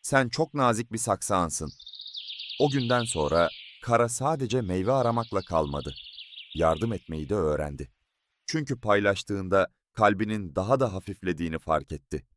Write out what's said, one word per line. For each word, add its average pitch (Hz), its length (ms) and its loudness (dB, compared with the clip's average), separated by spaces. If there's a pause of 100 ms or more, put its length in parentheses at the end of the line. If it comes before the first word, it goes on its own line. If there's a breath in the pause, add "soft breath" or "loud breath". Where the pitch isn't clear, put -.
Sen 135 260 2
çok 151 260 -2
nazik 120 380 2
bir 110 60 -4
saksağansın." 90 720 0 (840)
O 147 120 4
günden 123 340 2
sonra 80 440 2 (340)
Kara 120 260 2
sadece 127 520 0
meyve 95 320 0
aramakla 117 500 0
kalmadı. 71 520 -2 (600)
Yardım 80 380 2
etmeyi 78 360 -8
de 104 60 -2
öğrendi. 73 580 -2 (540)
Çünkü 143 340 -4
paylaştığında 98 880 2 (240)
kalbinin 104 600 2
daha 107 260 2
da 120 120 0
hafiflediğini 87 680 -4
fark 78 340 -2
etti. 73 340 -8 (100)